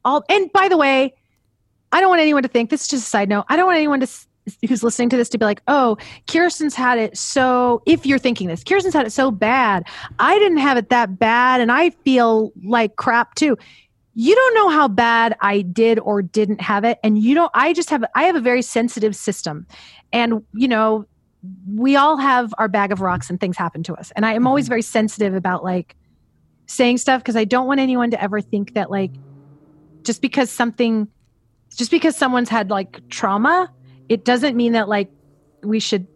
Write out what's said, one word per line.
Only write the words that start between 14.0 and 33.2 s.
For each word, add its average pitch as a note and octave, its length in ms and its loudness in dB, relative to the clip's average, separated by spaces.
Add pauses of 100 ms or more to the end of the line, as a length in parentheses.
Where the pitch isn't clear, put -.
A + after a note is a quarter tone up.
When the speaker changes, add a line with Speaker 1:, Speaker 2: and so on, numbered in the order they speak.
Speaker 1:
You A#3+ 220 2
don't B4+ 200 4
know G#4 140 4
how D4+ 180 2
bad A#3 540 2
I G3+ 220 0
did A3 360 0
or G3+ 220 -2
didn't G3+ 400 -2
have G3+ 240 -2
it. A#3 180 0
And G#3+ 160 2
you A#3+ 160 2
don't, E4+ 180 2
I D4+ 200 2
just E4 180 -4
have, C#4 120 -2 (120)
I C4 80 0
have F4+ 120 2
a D#4 40 0
very B3 240 0
sensitive A3 520 -2
system. E3 520 -8 (440)
And, A3+ 300 -2 (120)
you A#3 140 0
know, A3 380 0 (720)
we C4 220 2
all D4 200 2
have B3 400 0
our G#3+ 100 0
bag G3+ 240 0
of F#3+ 100 -4
rocks F3+ 280 -4
and F3+ 100 -6
things F3+ 180 -4
happen E3 260 -6
to F3 120 -10
us. - 200 -20
And G#3 100 -2
I A3 80 0
am A#3+ 140 0
always C4+ 180 2
Speaker 2:
Mm-hmm. - 40 -8
Speaker 1:
very A#3 120 0
sensitive G#3+ 540 -2
about, F3+ 280 -2
like, F3+ 320 -6 (680)
saying B3 320 0
stuff, C4 260 0
'cause A3+ 120 -4
I A3+ 80 2
don't B3 240 -2
want C4+ 120 0
anyone B3+ 300 0
to A#3 100 -4
ever G3+ 220 -4
think G3+ 320 -6
that, G3 160 -4
like, G3 220 -4 (920)
just - 200 -4
because C4 260 -2
something, A3+ 580 -2 (680)
just A#3 160 -4
because E4 240 2
someone's B3 340 0
had, G#3+ 220 -2
like, G3 380 -8
trauma, C4+ 600 0 (380)